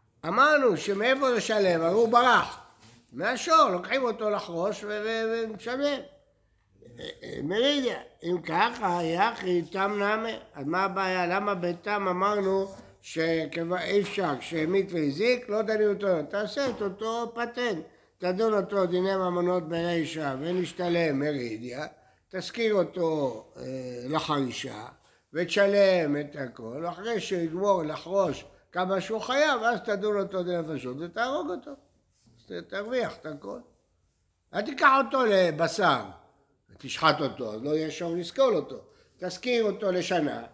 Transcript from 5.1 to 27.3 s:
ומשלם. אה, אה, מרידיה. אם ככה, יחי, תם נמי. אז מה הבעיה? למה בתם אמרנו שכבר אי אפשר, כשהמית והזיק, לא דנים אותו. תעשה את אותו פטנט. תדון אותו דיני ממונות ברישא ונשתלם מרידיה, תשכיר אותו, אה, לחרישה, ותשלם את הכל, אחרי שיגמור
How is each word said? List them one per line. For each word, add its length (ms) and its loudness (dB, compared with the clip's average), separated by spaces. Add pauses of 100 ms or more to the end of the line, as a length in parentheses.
ומשלם. 500 -2 (1000)
אה, 100 -12 (140)
אה, 200 -10
מרידיה. 560 0 (240)
אם 180 -2
ככה, 640 0
יחי, 580 0 (100)
תם 320 0
נמי. 320 -2 (180)
אז 120 -10
מה 180 0
הבעיה? 440 0
למה 280 0
בתם 520 -2
אמרנו 580 2 (360)
שכבר 760 -2
אי 240 2
אפשר, 380 -2
כשהמית 520 0
והזיק, 580 0
לא 120 0
דנים 280 2
אותו. 180 -2 (220)
תעשה 400 -2
את 120 -6
אותו 540 -4
פטנט. 500 -4 (340)
תדון 340 2
אותו 320 2
דיני 300 2
ממונות 540 0
ברישא 680 -2
ונשתלם 800 0
מרידיה, 680 -4 (420)
תשכיר 440 -2
אותו, 720 0 (120)
אה, 60 -14 (460)
לחרישה, 760 -2 (480)
ותשלם 840 4
את 160 -10
הכל, 540 -10
אחרי 300 -4
שיגמור 640 0